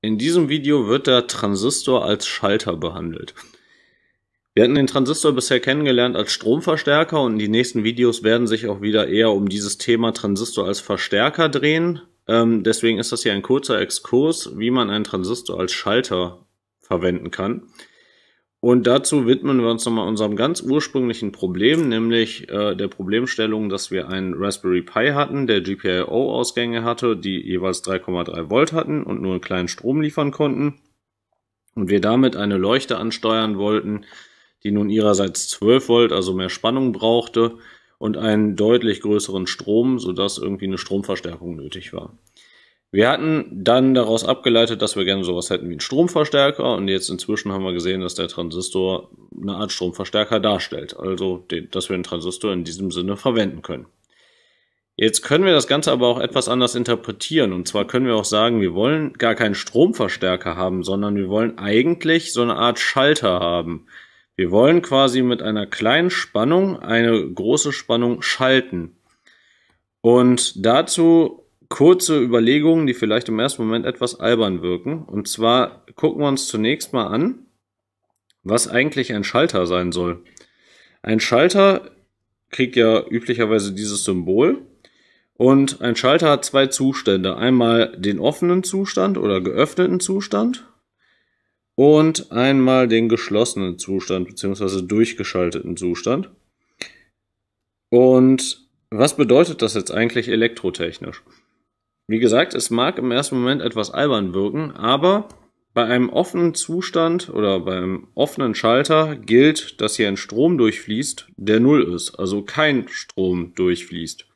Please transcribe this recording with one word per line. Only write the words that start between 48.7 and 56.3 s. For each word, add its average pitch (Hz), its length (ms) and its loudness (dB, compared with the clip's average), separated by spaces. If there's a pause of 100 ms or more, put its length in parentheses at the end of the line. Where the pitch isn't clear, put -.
eine 98 140 -8
Art 101 180 -6
Stromverstärker 101 680 -2
darstellt, 87 560 -4
also 92 440 -4 (120)
den, 82 200 -8
dass 95 180 -6
wir 95 80 -4
den 87 60 -6
Transistor 90 500 -6
in 87 100 -4
diesem 87 280 -8
Sinne 92 260 -4
verwenden 107 460 -2
können. - 240 -12 (1080)
Jetzt 110 280 0
können 160 200 2
wir 190 80 4
das 147 160 4
Ganze 143 240 0
aber 123 160 2
auch 120 140 2
etwas 127 260 -2